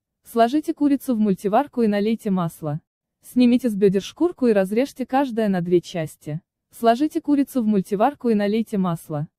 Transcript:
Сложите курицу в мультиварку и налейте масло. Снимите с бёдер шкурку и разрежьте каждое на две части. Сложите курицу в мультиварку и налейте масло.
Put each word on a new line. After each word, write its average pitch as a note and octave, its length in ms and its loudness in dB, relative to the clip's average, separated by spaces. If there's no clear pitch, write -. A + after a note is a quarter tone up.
Сложите A#3+ 480 0
курицу C#4 420 -2
в A3 40 0
мультиварку G#3+ 640 0
и A3+ 40 2
налейте G#3 440 -2
масло. E3 500 -4
Снимите B3 460 2
с G#3+ 60 -2
бёдер F#3+ 280 2
шкурку - 440 -2
и A#3 60 4
разрежьте G#3+ 520 -2
каждое A#3+ 440 -2
на F#3+ 120 0
две F3 200 2
части. D#3 600 -8
Сложите B3 480 0
курицу C#4 420 0
в G#3+ 40 -4
мультиварку G#3+ 640 0
и A3+ 40 2
налейте G#3 440 -2
масло. E3+ 500 -4